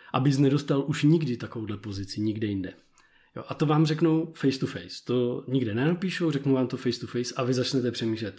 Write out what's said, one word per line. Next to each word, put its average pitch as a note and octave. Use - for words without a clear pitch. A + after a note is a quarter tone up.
abys C3+
nedostal C#3
už D3
nikdy D3
takovouhle G#2+
pozici, G2+
nikde G#2+
jinde.“ G2
Jo, A#2+
a -
to D#3+
vám D#3
řeknou D#3+
face C3+
to B2+
face. -
To B2
nikde B2
nenapíšou, E3+
řeknou C#3
vám C3
to B2+
face B2
to -
face B2
a C3+
vy B2+
začnete B2
přemýšlet, A2